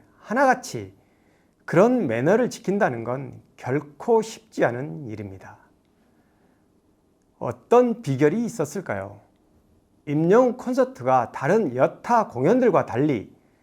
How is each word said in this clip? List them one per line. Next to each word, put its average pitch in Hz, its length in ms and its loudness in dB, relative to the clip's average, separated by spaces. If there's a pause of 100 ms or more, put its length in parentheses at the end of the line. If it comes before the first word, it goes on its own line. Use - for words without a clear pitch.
(200)
하나같이 220 760 -2 (720)
그런 220 400 4
매너를 160 460 2
지킨다는 180 520 -2
건 120 380 -10 (160)
결코 151 640 -2
쉽지 - 440 -6
않은 143 420 -6
일입니다. 104 500 -14 (1800)
어떤 233 640 0
비결이 147 420 2
있었을까요? 107 720 -8 (880)
임영웅 196 500 4
콘서트가 131 720 0
다른 156 440 -2
여타 190 520 0
공연들과 165 600 2
달리 127 440 -2 (320)